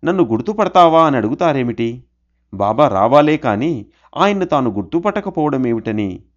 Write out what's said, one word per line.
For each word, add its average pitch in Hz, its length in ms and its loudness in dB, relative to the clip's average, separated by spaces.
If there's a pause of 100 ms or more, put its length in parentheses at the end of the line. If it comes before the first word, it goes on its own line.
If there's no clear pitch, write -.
"నన్ను 175 200 2
గుర్తుపడతావా?" 165 800 2
అని 139 100 0
అడుగుతారేమిటి? 123 880 -2 (500)
బాబా 110 340 2
రావాలే 131 480 4
కాని 127 500 -4 (300)
ఆయన్ను 190 280 0
తాను 139 260 0
గుర్తుపట్టకపోవడమేమిటని 120 1500 -4 (140)